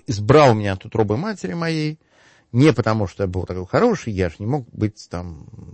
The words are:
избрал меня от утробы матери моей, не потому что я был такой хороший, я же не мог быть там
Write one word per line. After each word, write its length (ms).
избрал 480
меня 180
от 140
утробы 320
матери 340
моей, 460
не 220
потому 340
что 180
я 20
был 180
такой 220
хороший, 460
я 180
же 80
не 80
мог 240
быть 400
там 360